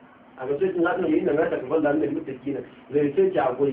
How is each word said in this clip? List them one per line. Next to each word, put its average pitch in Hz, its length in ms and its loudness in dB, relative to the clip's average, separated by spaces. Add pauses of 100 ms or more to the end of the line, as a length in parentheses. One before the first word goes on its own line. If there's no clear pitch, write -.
(380)
A 127 80 -10
ga 143 120 -2
sai 185 140 0
tun 175 100 0
lafiya 175 240 0
yayin 160 200 2
da 160 60 2
ma 147 100 2
ya 165 80 0
takabbalu 147 360 0
Allah 143 80 2
min 151 140 0
al-muttaqin. 131 560 -6 (260)
Zai 143 240 2
sai 127 160 2
ki 156 80 -2
akwai 139 340 0